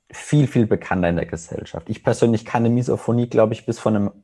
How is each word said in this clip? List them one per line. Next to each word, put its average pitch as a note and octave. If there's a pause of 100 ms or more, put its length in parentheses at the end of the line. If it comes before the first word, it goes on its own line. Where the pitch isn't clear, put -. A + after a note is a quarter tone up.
(100)
viel, -
viel A#2+
bekannter F#2
in E2+
der -
Gesellschaft. -
Ich -
persönlich A#2
kannte A#2
Misophonie, A#2+
glaub A2
ich, -
bis A2+
vor A2+
einem G2+ (120)